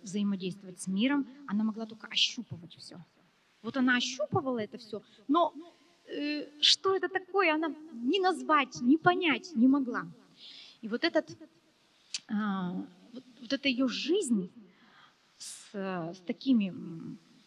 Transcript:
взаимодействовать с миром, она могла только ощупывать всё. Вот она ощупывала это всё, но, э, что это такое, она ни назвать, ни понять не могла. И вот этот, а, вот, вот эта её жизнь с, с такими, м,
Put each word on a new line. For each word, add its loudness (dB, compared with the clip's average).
взаимодействовать -4
с -10
миром, 0
она -2
могла -4
только -16
ощупывать -4
всё. -20
Вот -6
она 4
ощупывала -2
это -8
всё, -12
но, 4
э, -6
что 4
это 0
такое, 2
она 0
ни 0
назвать, 2
ни 6
понять 2
не 6
могла. 2
И -12
вот -4
этот, 0
а, -4
вот, -16
вот -6
эта -2
её 0
жизнь -2
с, -16
с -6
такими, 2
м, -10